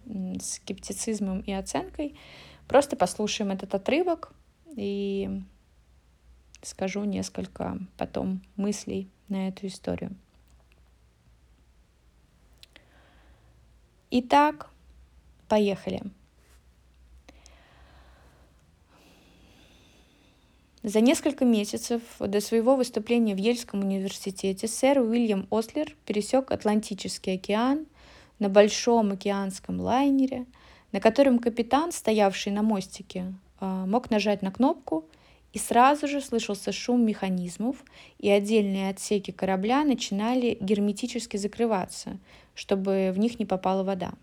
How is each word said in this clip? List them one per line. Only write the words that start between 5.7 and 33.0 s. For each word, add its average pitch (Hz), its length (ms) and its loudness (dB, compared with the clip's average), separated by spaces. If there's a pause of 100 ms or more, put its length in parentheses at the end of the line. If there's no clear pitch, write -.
скажу 190 440 -6
несколько 190 760 -6 (180)
потом 190 460 -4 (140)
мыслей 196 520 -6 (200)
на 190 200 -4
эту 190 200 -10
историю. 185 460 -8 (4000)
Итак, 285 600 2 (760)
поехали. 196 540 0 (4000)
За 214 160 2
несколько 277 440 2
месяцев 233 580 0 (180)
до 202 200 0
своего 226 360 4
выступления 233 580 0
в 190 40 -2
Ельском 220 420 -2
университете 196 880 -4
сэр 269 320 4
Уильям 220 500 0
Ослер 226 460 -2 (100)
пересёк 208 460 0
Атлантический 208 840 -2
океан 240 520 0 (520)
на 202 100 0
большом 208 640 6
океанском 196 680 -4
лайнере, 262 680 2 (460)
на 196 80 -2
котором 240 400 6
капитан, 240 500 0
стоявший 208 600 2
на 208 100 0
мостике, 190 720 -4 (240)